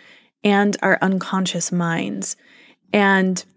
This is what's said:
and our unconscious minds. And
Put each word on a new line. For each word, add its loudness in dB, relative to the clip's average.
and 2
our 2
unconscious -2
minds. -4
And 2